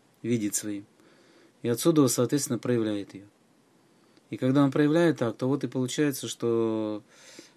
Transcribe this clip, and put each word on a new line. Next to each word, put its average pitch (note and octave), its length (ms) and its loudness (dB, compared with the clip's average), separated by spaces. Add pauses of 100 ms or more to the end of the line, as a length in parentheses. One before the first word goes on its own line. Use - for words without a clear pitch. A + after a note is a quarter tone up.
(220)
видит A2 340 -2
своим. G#2 300 -8 (760)
И A2+ 60 -6
отсюда, D3 400 4
соответственно, B2 500 0
проявляет G#2+ 580 -4
ее. G2 100 -16 (1040)
И A2 80 -8
когда C3 260 4
он C3+ 80 2
проявляет D3+ 460 4
так, A#2 180 -2
то C3 140 -2
вот C#3 160 -2
и - 20 -4
получается, C3 600 -4
что A2 760 -2 (540)